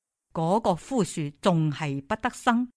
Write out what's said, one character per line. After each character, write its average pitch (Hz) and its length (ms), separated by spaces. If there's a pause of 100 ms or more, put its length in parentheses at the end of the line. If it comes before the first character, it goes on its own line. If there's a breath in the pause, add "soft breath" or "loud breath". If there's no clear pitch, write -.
(320)
嗰 175 280
個 208 160
枯 240 280
樹 151 240 (140)
仲 160 300
係 139 320
不 220 140
得 247 120
生。 240 480